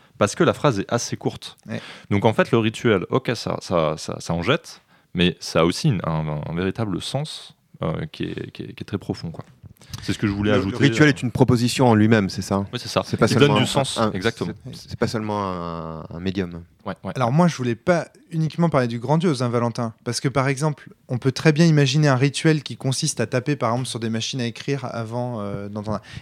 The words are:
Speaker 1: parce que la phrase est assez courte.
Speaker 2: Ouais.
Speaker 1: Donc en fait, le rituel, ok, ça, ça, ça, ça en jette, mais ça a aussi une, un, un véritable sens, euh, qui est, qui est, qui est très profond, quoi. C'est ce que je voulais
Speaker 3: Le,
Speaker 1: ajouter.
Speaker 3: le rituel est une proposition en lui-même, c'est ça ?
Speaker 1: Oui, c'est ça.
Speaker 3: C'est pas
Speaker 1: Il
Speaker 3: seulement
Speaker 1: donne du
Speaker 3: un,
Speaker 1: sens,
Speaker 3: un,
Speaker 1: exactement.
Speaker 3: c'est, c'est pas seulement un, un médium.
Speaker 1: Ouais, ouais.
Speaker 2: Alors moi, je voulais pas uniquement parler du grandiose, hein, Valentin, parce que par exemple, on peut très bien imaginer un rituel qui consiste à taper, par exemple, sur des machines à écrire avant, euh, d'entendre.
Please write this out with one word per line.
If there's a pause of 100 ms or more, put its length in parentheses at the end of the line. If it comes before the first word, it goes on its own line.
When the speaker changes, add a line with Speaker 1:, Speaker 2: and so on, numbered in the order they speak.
(180)
Speaker 1:
parce
que
la
phrase
est
assez
courte. (100)
Speaker 2:
Ouais. (300)
Speaker 1:
Donc
en
fait,
le
rituel,
ok,
ça,
ça,
ça,
ça
en
jette, (320)
mais
ça
a
aussi
une,
un,
un
véritable
sens, (260)
euh,
qui
est,
qui
est,
qui
est
très
profond,
quoi. (580)
C'est
ce
que
je
voulais
Speaker 3:
Le,
Speaker 1:
ajouter.
Speaker 3:
le
rituel
est
une
proposition
en
lui-même,
c'est
ça ? (120)
Speaker 1:
Oui,
c'est
ça.
Speaker 3:
C'est
pas
Speaker 1:
Il
Speaker 3:
seulement
Speaker 1:
donne
du
Speaker 3:
un,
Speaker 1:
sens,
Speaker 3:
un,
Speaker 1:
exactement. (200)
Speaker 3:
c'est,
c'est
pas
seulement
un,
un
médium. (240)
Speaker 1:
Ouais, (100)
ouais.
Speaker 2:
Alors
moi,
je
voulais
pas (240)
uniquement
parler
du
grandiose,
hein,
Valentin, (120)
parce
que
par
exemple, (200)
on
peut
très
bien
imaginer
un
rituel
qui
consiste
à
taper,
par
exemple,
sur
des
machines
à
écrire
avant,
euh,
d'entendre. (220)